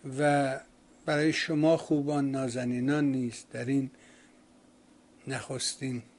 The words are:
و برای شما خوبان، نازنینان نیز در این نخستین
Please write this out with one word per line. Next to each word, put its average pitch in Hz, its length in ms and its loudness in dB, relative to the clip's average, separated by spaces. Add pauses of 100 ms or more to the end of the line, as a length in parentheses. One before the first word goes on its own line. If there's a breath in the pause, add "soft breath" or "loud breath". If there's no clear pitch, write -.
(180)
و 143 420 2 (460)
برای 156 260 2
شما 156 440 4
خوبان، 147 540 0
نازنینان 127 760 0
نیز 131 480 -2
در 120 120 -8
این 135 260 0 (1400 loud breath)
نخستین 127 760 -6 (160)